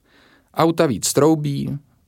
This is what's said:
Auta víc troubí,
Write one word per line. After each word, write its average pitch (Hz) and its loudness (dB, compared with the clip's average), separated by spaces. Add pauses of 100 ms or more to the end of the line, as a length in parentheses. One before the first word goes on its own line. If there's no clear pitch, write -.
(540)
Auta 160 2
víc 107 -4
troubí, 143 0 (300)